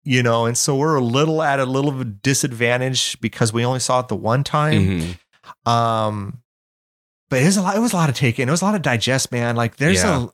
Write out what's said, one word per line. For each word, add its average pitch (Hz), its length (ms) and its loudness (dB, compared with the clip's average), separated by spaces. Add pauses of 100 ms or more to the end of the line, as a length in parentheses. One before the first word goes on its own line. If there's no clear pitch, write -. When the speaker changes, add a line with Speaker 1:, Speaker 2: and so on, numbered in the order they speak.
Speaker 1:
you 127 200 2
know, 117 240 2
and 120 100 -2
so - 180 0
we're 151 200 2
a 135 60 2
little 151 420 2
at 139 160 2
a 131 60 0
little 135 380 -2
disadvantage 123 1160 -2
because 113 320 -4
we 117 120 0
only 127 140 -2
saw 127 200 0
it 123 80 -4
the 107 80 -4
one 110 280 0
time. 147 440 0 (140)
Speaker 2:
Mm-hmm. - 680 -10
Speaker 1:
Um, 110 680 -2 (880)
but 127 120 0
it 139 40 6
was 196 120 4
a 208 40 2
lot, 190 140 0
it 208 40 0
was 233 140 2
a - 20 0
lot 165 120 2
to 135 60 0
take 120 260 0
in. 127 80 0
It 135 40 0
was 170 100 0
a 190 40 0
lot 202 80 2
to 208 60 -2
digest, 127 520 0
man. 120 240 -2
Like, 117 220 -2
there's 180 260 2
Speaker 2:
Yeah. 143 300 0